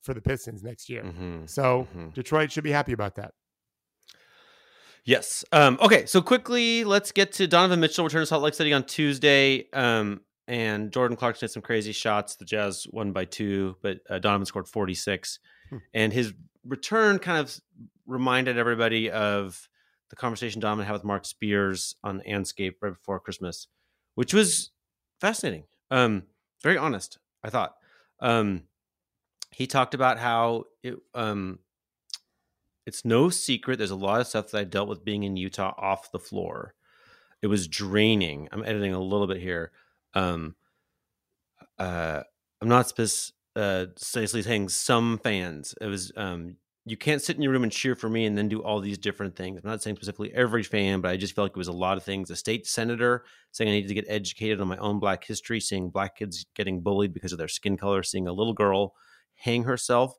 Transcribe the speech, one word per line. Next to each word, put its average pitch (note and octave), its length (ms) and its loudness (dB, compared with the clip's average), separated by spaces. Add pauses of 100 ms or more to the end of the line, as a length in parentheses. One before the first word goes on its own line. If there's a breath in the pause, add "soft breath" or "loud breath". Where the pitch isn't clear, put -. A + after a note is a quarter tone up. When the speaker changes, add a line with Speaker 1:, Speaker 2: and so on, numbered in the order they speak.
Speaker 1:
for C3 140 -6
the A2 60 -12
Pistons A2+ 420 -2
next A#2 260 -14
year. A2+ 140 -10
Speaker 2:
Mm-hmm. F2 420 -10
Speaker 1:
So B2+ 460 2
Speaker 2:
Mm-hmm. E2 180 -12
Speaker 1:
Detroit D3+ 420 0
should D3+ 120 -4
be D3+ 80 -2
happy C#3+ 220 0
about G#2 220 -4
that. G2+ 180 -12 (1700 soft breath)
Speaker 2:
Yes. - 480 2
Um, C#3 300 10
okay, A3 240 8
so F#3 160 6
quickly, A#3 640 2
let's G3+ 280 4
get G3 220 2
to F#3+ 140 2
Donovan F3 320 6
Mitchell D#3+ 260 2
return D#3 160 0
to D3+ 40 0
Salt D3 180 2
Lake D3+ 100 2
City D3+ 180 2
on C3+ 140 4
Tuesday, C#3 840 4
um, A2+ 500 2 (260)
and G#2+ 440 -2
Jordan A#2+ 260 0
Clarkson A#2 300 -2
hit - 40 -10
some G#2+ 120 -12
crazy A2 280 -2
shots. G#2 440 -2
The F#2+ 100 -20
Jazz G#2 460 -6
won G#2 200 -4
by F#2 140 -2
two, G2 560 -4
but, F#2+ 180 -4 (100)
uh, F#2+ 100 -4
Donovan G2+ 260 0
scored F#2 220 -8
forty-six. F#2+ 720 -4 (300 loud breath)
Speaker 1:
Hmm. C3 80 -12 (160 loud breath)
Speaker 2:
And A2 200 2
his A2+ 200 -2 (300)
return G3+ 560 2
kind E3+ 200 -2
of C#3 80 -2
s-, - 140 -14 (440)
reminded B2+ 520 2
everybody A2+ 520 2
of G2+ 580 -2 (420)
the - 60 -20
conversation A2+ 460 -6
Donovan G#2+ 240 0
had G#2 80 -4
with G2+ 100 -6
Mark G2+ 220 -2
Spears G2+ 800 0
on G2 240 -6
Anscape G2 540 -4
right G2+ 120 -4
before F#2+ 260 -8
Christmas, - 480 -10 (480)
which B2 180 0
was G3 380 4 (480)
fascinating. E3 440 -2 (260)
Um, A#2 340 4 (380)
very E3 160 4
honest, C3 420 -4 (240)
I G#2+ 60 -8
thought. G#2+ 260 -2 (440 soft breath)
Um, G#2+ 440 2 (880)
he B2+ 160 -6
talked C3 260 0
about B2+ 260 2
how A#2 460 0 (180)
it, B2 120 -10 (180)
um, G#2 460 -4 (1300)
it's - 180 -12
no A#2+ 260 4
secret. C3 480 -2
There's G2+ 140 -2
a G2 40 -6
lot G2 260 2
of A#2+ 60 -2
stuff - 240 -4
that A2 60 -2
I G#2 60 0
dealt G2+ 260 -2
with G#2 140 -8
being G2+ 200 -2
in G2 140 -4
Utah F#2+ 400 -4
off G2 340 -2
the - 80 -6
floor. - 540 -8 (680 soft breath)
It A2 60 0
was G2 200 2
draining. F#2+ 840 2
I'm A2 120 -6
editing G2+ 300 -2
a F#2 60 -4
little G2 280 0
bit F#2+ 100 -2
here. F2 340 -6 (420 soft breath)
Um, F2 420 -2 (1200)
uh, E2+ 440 -4 (400)
I'm A2 80 2
not B2 180 8
spec-, - 460 -4 (220)
uh, F#2+ 320 0 (100)
seriously A2+ 440 -4
saying G2+ 280 0
some A#2 480 2
fans. F2+ 640 -4
It A2 60 -6
was, G2 280 -6
um, F2+ 420 -8 (280)
you A2 120 -8
can't D3 240 0
sit - 140 -4
in D3 80 -2
your C3+ 80 2
room C3 120 2
and G#2+ 80 0
cheer B2+ 240 -2
for A2+ 140 -6
me A2+ 160 0
and G#2 100 0
then G#2 140 0
do A2 140 -4
all G#2+ 160 -2
these G2 180 -6
different G2 380 -6
things. F#2 280 -10
I'm G#2 60 -8
not A2 140 -6
saying G#2+ 140 -6
specifically G#2 360 -10
every A#2 300 2
fan, G2 380 0
but F2+ 100 0
I F#2+ 60 -2
just F#2+ 180 -6
felt G#2 100 0
like F#2+ 60 -4
it - 60 -14
was F2 100 -6
a F2+ 40 -6
lot F#2 260 -2
of F2+ 60 -10
things. G2 280 -8
A F2 40 -10
state A2 300 -4
senator A#2+ 580 0 (280 soft breath)
saying A2 180 0
I G#2 40 4
need G2+ 140 0
to G2+ 60 -4
get G2+ 140 -2
educated G#2+ 520 -2
on F#2+ 80 0
my F#2 100 -4
own G#2 220 -2
Black F#2+ 240 0
history, A2 360 -6
seeing F#2 320 -4
Black F#2+ 240 -4
kids F2 300 -10 (100)
getting F#2+ 260 -4
bullied G2 320 0
because F2+ 180 -8
of F2 60 -8
their D#2+ 100 -6
skin G2 300 -4
color, G2 240 0
seeing F#2 260 -4
a F2 60 -4
little A2 200 0
girl G2 400 2 (420 soft breath)
hang A#2+ 280 -2
herself B2+ 540 0